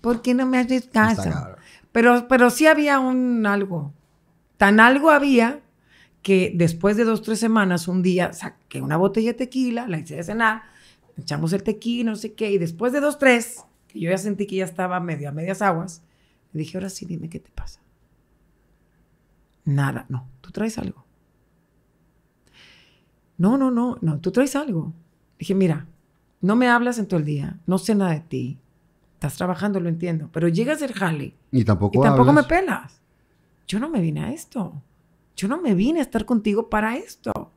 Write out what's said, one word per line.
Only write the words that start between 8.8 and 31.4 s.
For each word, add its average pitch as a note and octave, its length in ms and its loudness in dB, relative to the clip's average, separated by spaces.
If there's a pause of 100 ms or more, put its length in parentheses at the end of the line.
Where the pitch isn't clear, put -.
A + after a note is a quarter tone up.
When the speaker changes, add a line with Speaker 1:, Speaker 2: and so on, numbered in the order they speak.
Speaker 1:
una C#3+ 160 -2
botella G3+ 340 0
de A3+ 60 -8
tequila, B3 500 -4
la E3 120 -4
hice D3 180 -12
de E3+ 60 -10
cenar, A3 400 -2 (540)
echamos D3+ 360 -4
el G3 100 -2
tequila, A3+ 480 -4
no G#3+ 60 -6
sé G#3+ 160 -12
qué, G#3+ 180 -4
y G3+ 60 2
después E3+ 360 -2
de C#4+ 60 0
dos, D4 180 -2
tres, A#3+ 460 2 (240)
que G#3 120 -16
yo E3+ 120 -2
ya F#3+ 60 0
sentí G3 280 -4
que F#3+ 120 -6
ya F#3+ 80 -2
estaba F3+ 340 -4
medio D3+ 300 -6
a - 20 -10
medias F#3 300 -6
aguas, F#3 420 -2 (500)
le D3+ 60 -8
dije, D#3+ 180 -8
"Ahora F#3+ 120 -8
sí, - 160 -14
dime E3 240 -10
qué E3 100 -14
te - 120 -20
pasa". - 280 -12 (1900)
"Nada, C#3 440 -2
no, B2+ 180 -8 (140)
tú - 100 -20
traes A3 260 -6
algo". - 280 -12 (2250)
"No, G#3 200 4
no, C4 140 0
no, A#3+ 300 -4
no, D#3 180 -2
tú F#3 120 -4
traes C#4 240 0
algo". G3+ 380 -4 (440)
Dije, F#3+ 180 -4
"Mira, F3 320 0 (540)
no G3+ 140 2
me B3 120 4
hablas A#3+ 320 0
en G3+ 80 -4
todo F3 120 0
el D3+ 60 -2
día, D3 400 -6
no F#3 120 0
sé G#3+ 180 0
nada F#3+ 160 2
de D3+ 100 -2
ti, B2+ 380 -8 (540)
estás - 220 -8
trabajando, F#3 440 -2
lo E3+ 100 -2
entiendo, E3 420 -4
pero E3 160 0
llegas A#3 320 0
del C4 140 -6
jale E3 420 -4 (160)